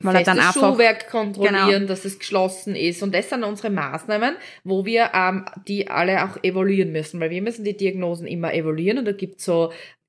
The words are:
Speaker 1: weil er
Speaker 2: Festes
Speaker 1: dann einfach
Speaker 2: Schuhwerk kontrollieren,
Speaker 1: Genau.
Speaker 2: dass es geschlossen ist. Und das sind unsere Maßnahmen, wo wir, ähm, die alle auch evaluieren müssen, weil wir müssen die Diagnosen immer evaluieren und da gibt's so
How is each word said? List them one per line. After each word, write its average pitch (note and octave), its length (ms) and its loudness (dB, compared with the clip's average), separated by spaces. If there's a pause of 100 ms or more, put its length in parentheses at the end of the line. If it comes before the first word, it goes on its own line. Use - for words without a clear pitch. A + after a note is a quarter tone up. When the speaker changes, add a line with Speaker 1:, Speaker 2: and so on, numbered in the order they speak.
Speaker 1:
weil F#3 140 2
er F3 100 6
Speaker 2:
Festes F#3 120 4
Speaker 1:
dann E3 100 6
einfach - 260 4
Speaker 2:
Schuhwerk A3+ 380 4
kontrollieren, G3+ 600 2
Speaker 1:
Genau. G3 160 2
Speaker 2:
dass F#3+ 200 -6
es G3 120 -8
geschlossen F#3+ 560 -2
ist. E3+ 280 -2
Und G3 120 -2
das - 140 0
sind B3 160 -4
unsere G#3 240 -6
Maßnahmen, G#3 680 -2 (280)
wo F#3+ 220 -2
wir, A3+ 260 2
ähm, F#3 320 2 (220)
die G3+ 220 -4
alle F3 360 2
auch - 180 -6
evaluieren F#3 500 2
müssen, D#3+ 280 -6
weil D#3+ 80 0
wir F3 140 -6
müssen A3+ 220 -6
die G3+ 120 -2
Diagnosen F#3 500 -2
immer E3+ 280 -4
evaluieren D#3+ 440 0
und C4 60 -4
da G#3 80 0
gibt's F#3+ 320 -10
so E3+ 260 2 (380)